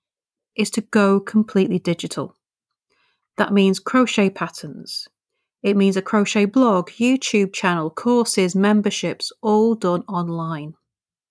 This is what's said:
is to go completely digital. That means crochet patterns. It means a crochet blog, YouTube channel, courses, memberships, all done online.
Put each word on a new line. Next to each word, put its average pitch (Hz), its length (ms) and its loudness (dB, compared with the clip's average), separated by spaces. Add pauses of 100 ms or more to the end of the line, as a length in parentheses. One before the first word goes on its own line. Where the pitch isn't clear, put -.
(560)
is 214 140 -2
to 226 100 -4
go 196 400 2
completely 196 580 0
digital. - 560 -6 (1000)
That 190 160 -2
means 190 280 2
crochet 226 500 0
patterns. - 760 -12 (560)
It 202 140 2
means 196 220 4
a - 20 0
crochet 202 460 0
blog, 208 460 2
YouTube 233 600 0
channel, 170 380 -2
courses, 226 640 0
memberships, 202 720 0 (120)
all 220 320 2
done 175 340 -2
online. 165 640 -6 (580)